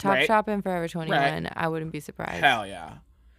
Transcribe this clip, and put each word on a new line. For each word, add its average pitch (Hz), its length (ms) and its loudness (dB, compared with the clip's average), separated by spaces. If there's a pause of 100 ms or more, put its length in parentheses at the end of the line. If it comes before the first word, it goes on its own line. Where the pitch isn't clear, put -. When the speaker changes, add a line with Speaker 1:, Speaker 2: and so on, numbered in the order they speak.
Speaker 1:
Right? 196 260 4
Speaker 2:
Topshop 214 180 4
and 208 140 -2
Forever 180 260 -2
twenty-one, 160 580 0
Speaker 1:
Right. - 100 -8
Speaker 2:
I 165 120 -2
wouldn't 160 240 -4
be 156 100 -8
surprised. - 420 -4
Speaker 1:
Hell 117 240 4
yeah. 87 300 -12 (420)